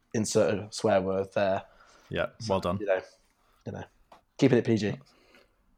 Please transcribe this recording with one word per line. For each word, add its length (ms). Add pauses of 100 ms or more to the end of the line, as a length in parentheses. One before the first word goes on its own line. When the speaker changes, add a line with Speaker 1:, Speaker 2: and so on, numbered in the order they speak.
(120)
Speaker 1:
insert 420
a 160
swear 300
word 340
there. 280 (460)
Speaker 2:
Yeah, 180 (140)
Speaker 1:
So, 140
Speaker 2:
well 60
done. 200
Speaker 1:
you 60
know, 140 (680)
you 60
know, 120 (540)
keeping 200
it 60
P 120
G. 180 (840)